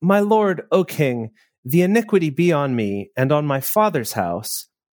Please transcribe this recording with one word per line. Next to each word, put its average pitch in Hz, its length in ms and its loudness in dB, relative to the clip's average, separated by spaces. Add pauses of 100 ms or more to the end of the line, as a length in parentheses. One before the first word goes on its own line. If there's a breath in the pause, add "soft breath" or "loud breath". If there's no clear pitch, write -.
"My 196 180 2
lord, 208 520 0
O 185 140 4
king, 120 460 -2 (340)
the 151 160 2
iniquity 196 480 2
be 170 240 2
on 143 220 0
me 101 420 -4
and 135 140 2
on 151 140 2
my 139 140 -2
father's 160 540 -2
house, 90 540 -6 (260)